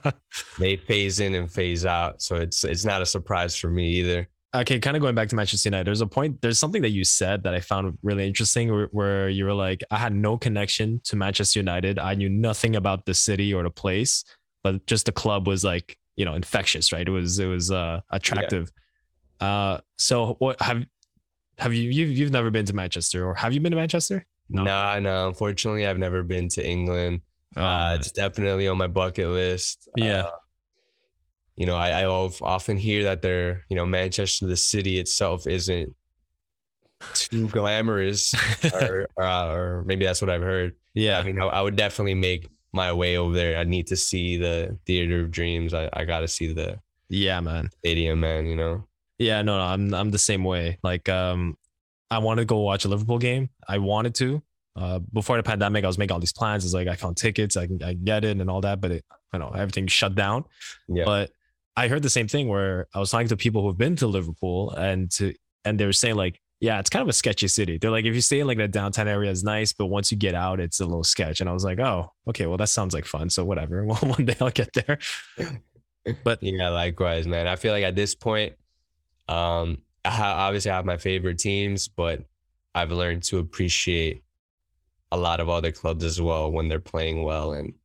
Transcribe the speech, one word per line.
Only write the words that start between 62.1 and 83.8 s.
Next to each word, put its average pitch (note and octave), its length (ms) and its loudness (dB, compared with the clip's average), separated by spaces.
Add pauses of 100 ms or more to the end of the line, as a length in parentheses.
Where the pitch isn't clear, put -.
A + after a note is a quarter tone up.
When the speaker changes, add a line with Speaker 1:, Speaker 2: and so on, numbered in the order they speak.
Speaker 1:
same A2+ 160 2
thing C#3+ 200 0
where F#2+ 460 0
I G2 60 -2
was G2 120 0
talking A#2 180 2
to A2 80 2
people G#2+ 260 2
who've F#2+ 140 0
been D3 200 2
to B2+ 100 2
Liverpool F#2 640 -2
and F#2 420 0
to, G2 200 0 (320)
and G#2 140 0
they G#2 60 4
were G2 80 2
saying, A2+ 220 2
like, F#2 240 0 (200)
"Yeah, A2 200 2
it's G2+ 100 2
kind - 140 2
of F#3+ 60 2
a A#2+ 40 2
sketchy G#2 360 2
city." E2+ 280 2
They're A2 140 2
like, A2+ 140 2
"If A#2 100 2
you B2 60 2
stay C#3 180 4
in, C#3+ 80 2
like, A#2+ 100 0
the G#2+ 100 2
downtown G2+ 400 0
area, G2+ 220 2
it's F#2 140 0
nice, G#2+ 300 0
but G2 140 -2
once G2+ 240 0
you G#2 60 0
get G2 160 2
out, F#2 260 0
it's E2+ 200 -2
a F#2 60 0
little E2+ 180 -2
sketch." D#2+ 380 0
And F2+ 80 0
I F2 40 -2
was F2+ 120 -2
like, F#2 140 -2
"Oh, G2+ 340 -2 (160)
okay, G2+ 180 -2
well, F2+ 100 0
that G#2 120 2
sounds F#2 260 0
like D2 100 -4
fun. D#2 240 -4
So F2+ 140 0
whatever. F2+ 420 -2
<laughs> - 0 -
Well, A2 120 0
one C3+ 280 2
day A#2 140 2
I'll B2+ 100 2
get - 240 0
there." C#3+ 240 0 (1300)
But A#2 180 2
Speaker 2:
Yeah, F#2 280 0
likewise, E2+ 580 0
man. E2+ 200 0
I F#2 100 0
feel G#2+ 160 0
like G#2 100 2
at F#2 120 0
this G2+ 200 0
point, G#2+ 380 -2 (760)
um, E2+ 520 0 (260)
I F#2 40 2
ha-, G2+ 380 2
obviously G2+ 240 0
I F#2 40 0
have F#2 100 -2
my F2+ 120 0
favorite F2+ 400 -2
teams, G2+ 520 -2
but E2 340 -4 (500)
I've E2+ 180 0
learned F2 320 -2
to - 160 -2
appreciate E2+ 840 -2 (880)